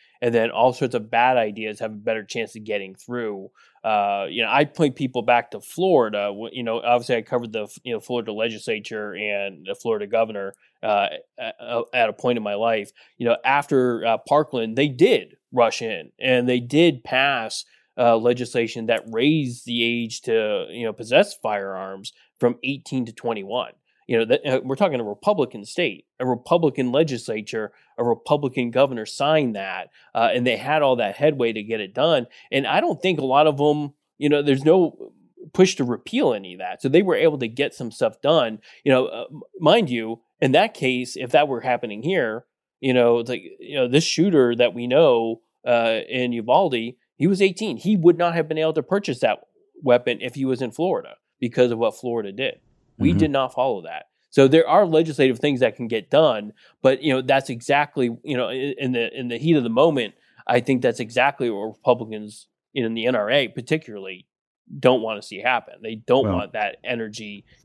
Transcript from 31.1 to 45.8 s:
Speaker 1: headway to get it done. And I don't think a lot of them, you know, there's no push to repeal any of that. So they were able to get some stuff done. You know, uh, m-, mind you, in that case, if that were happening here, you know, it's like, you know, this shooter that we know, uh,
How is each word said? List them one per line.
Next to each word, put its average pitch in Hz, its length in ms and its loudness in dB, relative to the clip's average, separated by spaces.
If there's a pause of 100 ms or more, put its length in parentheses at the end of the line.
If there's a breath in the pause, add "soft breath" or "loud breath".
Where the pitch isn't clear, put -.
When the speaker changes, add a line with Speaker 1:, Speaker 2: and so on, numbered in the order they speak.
Speaker 1:
headway 135 380 0
to 107 100 -8
get 110 160 -6
it 98 140 -10
done. 139 340 0 (240 soft breath)
And 135 160 0
I - 140 2
don't 330 200 -2
think 180 180 0
a 135 60 -2
lot 143 220 6
of 143 100 2
them, 147 360 0 (240)
you 147 100 -2
know, 147 140 4
there's 139 240 2
no 170 480 4 (400)
push 185 220 6
to 135 100 -2
repeal 135 480 -2
any 98 200 -10
of 92 60 -14
that. 92 220 -10
So 131 80 -2
they 170 140 6
were 190 120 0
able 147 220 2
to 123 100 -4
get 123 260 -4
some 120 160 -10
stuff - 320 -4
done. 127 380 2 (240 soft breath)
You 139 80 2
know, 127 140 4
uh, 113 260 -10
m-, - 100 -18 (180)
mind 175 300 4
you, 113 320 -4 (200)
in 135 100 2
that 196 220 4
case, 127 420 -4
if 123 160 -10
that 151 160 4
were 127 140 -6
happening 117 420 -4
here, 131 420 -2 (360)
you 131 120 2
know, 120 260 6
it's 120 100 -6
like, 120 140 -8 (160)
you - 160 -14
know, 127 120 0
this 139 160 4
shooter 156 520 4
that 117 180 2
we 120 140 -6
know, 120 540 4 (240)
uh, 117 340 2 (100)